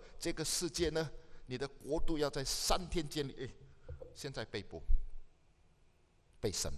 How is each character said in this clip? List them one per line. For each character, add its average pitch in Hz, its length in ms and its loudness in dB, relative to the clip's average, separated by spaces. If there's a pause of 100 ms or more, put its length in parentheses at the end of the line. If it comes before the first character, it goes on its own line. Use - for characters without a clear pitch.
(180)
这 165 140 0
个 160 100 -2
世 - 260 0
界 165 200 2
呢？ 156 200 -2 (360)
你 127 120 -4
的 131 80 -2
国 139 320 -4
度 165 200 6
要 147 120 2
在 139 140 -2
三 175 460 0
天 160 180 0
建 147 180 -2
立。 135 80 -6 (120)
哎， 117 40 -6 (640)
现 135 200 -10
在 117 100 -4
被 110 180 -6
捕、 80 220 -10 (1600)
被 107 100 0
审 - 260 -2